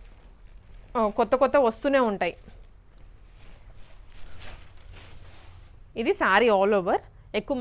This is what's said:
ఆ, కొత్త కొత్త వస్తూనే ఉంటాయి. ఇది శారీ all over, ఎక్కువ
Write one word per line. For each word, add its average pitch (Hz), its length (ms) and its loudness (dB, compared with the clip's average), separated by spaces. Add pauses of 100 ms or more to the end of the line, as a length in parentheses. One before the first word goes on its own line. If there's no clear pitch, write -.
(960)
ఆ, 226 40 0 (180)
కొత్త 226 220 2
కొత్త 269 140 4 (140)
వస్తూనే 269 320 2 (100)
ఉంటాయి. 180 240 -2 (3750)
ఇది 294 120 2 (100)
శారీ 220 260 6 (100)
all 196 140 4 (100)
over, 214 140 2 (420)
ఎక్కువ 262 220 -4